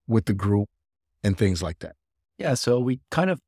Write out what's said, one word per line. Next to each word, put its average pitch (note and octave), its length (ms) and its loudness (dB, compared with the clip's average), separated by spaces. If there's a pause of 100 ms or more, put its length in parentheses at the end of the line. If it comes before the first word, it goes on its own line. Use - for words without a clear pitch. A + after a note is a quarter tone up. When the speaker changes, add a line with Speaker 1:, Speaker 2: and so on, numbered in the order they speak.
Speaker 1:
with A2+ 200 2
the G#2 80 0
group G2+ 340 0 (560)
and G2 120 2
things F#2+ 260 2
like E2 180 -8
that. - 160 -16 (420)
Speaker 2:
Yeah, D3 160 -2
so B2 240 0
we B2+ 220 -2 (100)
kind F#3 200 0
of D#3+ 160 -4